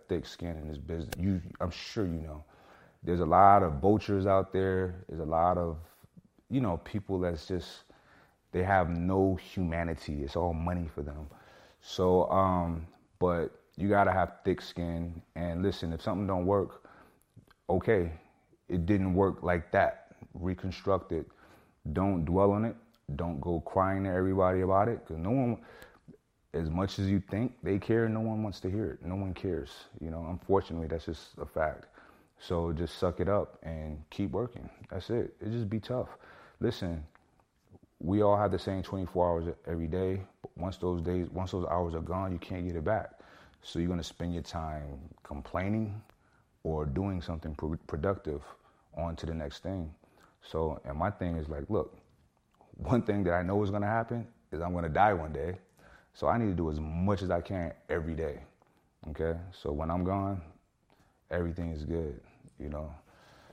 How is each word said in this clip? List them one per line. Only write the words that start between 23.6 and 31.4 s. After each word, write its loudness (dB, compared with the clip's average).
crying 2
to 0
everybody 4
about 4
it, -4
'cause -8
no -2
one, 2
as -2
much 0
as 2
you 4
think -2
they 0
care, 2
no -2
one -2
wants -6
to -4
hear -2
it. -14
No -4
one -4
cares. -6
You -8
know, -6
unfortunately, 0
that's -4
just -10
a -8